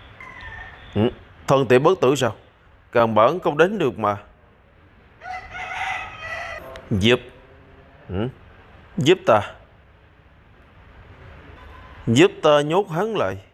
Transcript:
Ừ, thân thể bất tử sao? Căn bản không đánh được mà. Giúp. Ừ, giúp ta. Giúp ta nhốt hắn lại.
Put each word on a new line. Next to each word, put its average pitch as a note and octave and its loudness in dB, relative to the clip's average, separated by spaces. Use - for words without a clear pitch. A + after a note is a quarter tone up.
Ừ, G#2+ 0
thân C3+ 2
thể B2 6
bất E3+ 2
tử C3+ 2
sao? B2 -4
Căn A2+ 2
bản C3 4
không D3+ -2
đánh F#3+ 2
được B2 -2
mà. G#2 -2
Giúp. A2 2
Ừ, G2+ -4
giúp F3 2
ta. G#2+ 4
Giúp C#3 6
ta D3 4
nhốt E3 -2
hắn G3+ -4
lại. G2 -2